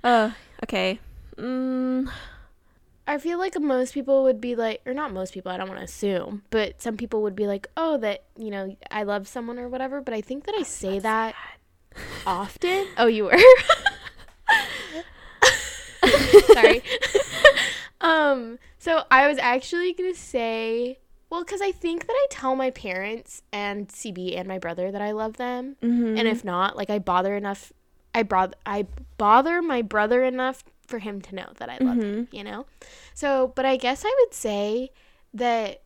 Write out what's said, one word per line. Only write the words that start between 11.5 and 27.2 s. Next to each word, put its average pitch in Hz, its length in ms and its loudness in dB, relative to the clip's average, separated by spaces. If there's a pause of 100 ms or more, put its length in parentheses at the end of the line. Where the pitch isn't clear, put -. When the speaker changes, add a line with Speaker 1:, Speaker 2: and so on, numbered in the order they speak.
Speaker 1:
That's - 100 -14
sad. - 140 -14
<laughs> - 60 -12
Speaker 2:
often. 349 600 -4 (100)
Oh, 240 100 4
you 214 180 0
were? 185 120 4
<laughs> 359 40 10 (3000)
Sorry. - 420 8
<laughs> 508 60 -4 (1080)
Um, 277 580 2 (180)
so 330 340 0
I 277 160 8
was 294 120 2
actually 269 520 -2
gonna 359 240 -4
say, 226 840 -6 (300)
well, 339 140 -8
'cause 370 180 -8
I 392 120 -4
think 339 340 -6
that 466 60 -4
I 554 180 0
tell 262 240 -4
my 262 140 -2
parents 208 720 -10 (100)
and 202 400 -8
C 214 220 -14
B 180 240 -6
and 185 100 -8
my 190 100 -6
brother 175 320 -6
that 202 120 -6
I 208 100 -4
love 220 240 -4
them. 247 480 -8
Speaker 1:
Mm-hmm. 233 320 2
Speaker 2:
And 226 100 0
if 226 200 0
not, 185 320 -2
like, 202 120 -6
I 208 100 0
bother 185 360 0